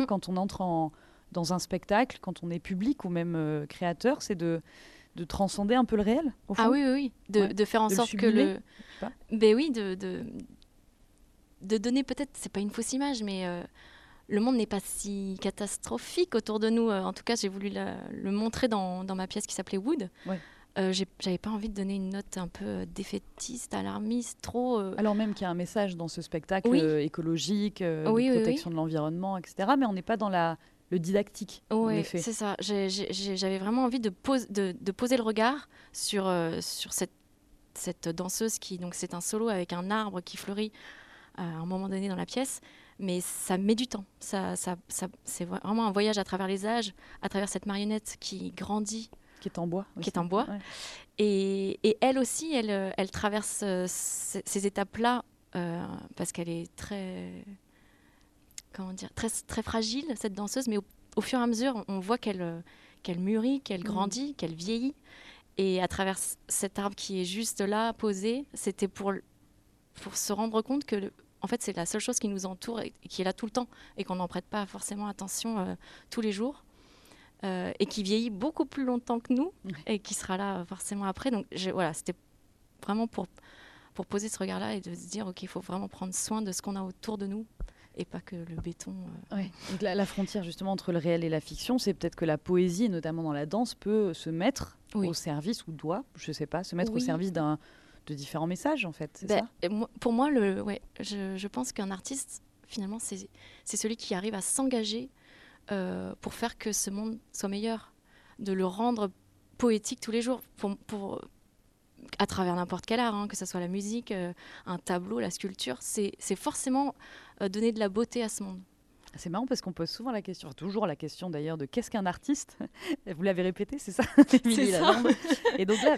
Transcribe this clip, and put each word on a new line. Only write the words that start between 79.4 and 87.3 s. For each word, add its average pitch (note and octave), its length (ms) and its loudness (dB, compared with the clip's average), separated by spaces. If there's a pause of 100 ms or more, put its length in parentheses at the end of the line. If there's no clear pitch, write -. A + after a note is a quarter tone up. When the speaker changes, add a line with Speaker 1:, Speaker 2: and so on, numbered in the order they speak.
Speaker 2:
Ouais. F#3+ 80 -6 (140)
Speaker 1:
et G#3+ 120 2
qui - 140 -8
sera - 240 -2
là, G3 220 -2
euh, F3 60 -6
forcément G3 400 -6
après. G3 260 0
Donc, G3+ 200 0
je, F#3 200 -2
voilà, E3 220 2
c'était - 220 -6 (680)
vraiment A3 240 0
pour, G3 200 -4 (680)
pour F#3+ 100 -6
poser G#3 240 -2
ce - 80 -6
regard-là F#3+ 380 -2
et F#3+ 60 -4
de F3 120 -8
se F3 140 -12
dire, « G3+ 200 -6
Ok, F3+ 140 -8
il F#3+ 60 -10
faut F#3 120 -6
vraiment F#3+ 280 -6
prendre F#3 260 -8
soin A3 300 0
de F#3+ 80 -2
ce - 100 -4
qu'on G3 140 -4
a G3 80 -4
autour F#3+ 340 -6
de G3 100 -4
nous G#3+ 180 -4 (540)